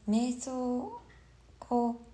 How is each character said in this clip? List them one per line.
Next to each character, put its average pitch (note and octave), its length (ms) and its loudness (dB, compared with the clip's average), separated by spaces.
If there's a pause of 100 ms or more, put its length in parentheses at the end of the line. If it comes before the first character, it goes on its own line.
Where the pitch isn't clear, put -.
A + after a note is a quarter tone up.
瞑 A#3+ 320 2
想 B3+ 600 -4 (680)
を A#3+ 300 2 (120)